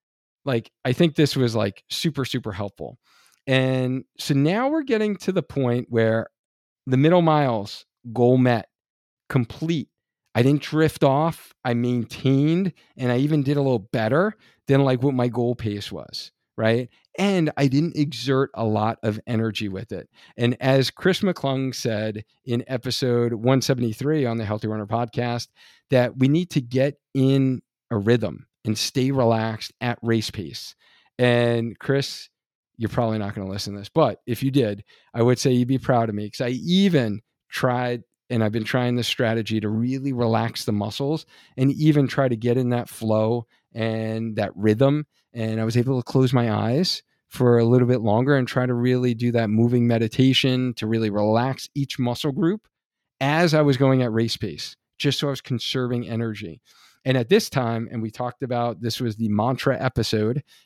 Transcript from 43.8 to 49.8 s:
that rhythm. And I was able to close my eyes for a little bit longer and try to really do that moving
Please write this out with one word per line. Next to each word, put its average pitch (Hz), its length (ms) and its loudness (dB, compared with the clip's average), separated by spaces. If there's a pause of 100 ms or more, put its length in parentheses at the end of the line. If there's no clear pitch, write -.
that 104 220 -4
rhythm. 131 500 2 (260)
And 110 280 -4
I 110 40 -2
was 110 120 -2
able 123 240 2
to - 40 -6
close 131 280 2
my 120 180 2
eyes 113 520 0 (240)
for 120 320 4
a 117 60 4
little 123 240 6
bit 123 120 2
longer 117 360 2
and 127 100 0
try 127 200 -2
to 127 60 -2
really 123 420 0
do 120 180 0
that 113 180 0
moving 120 380 4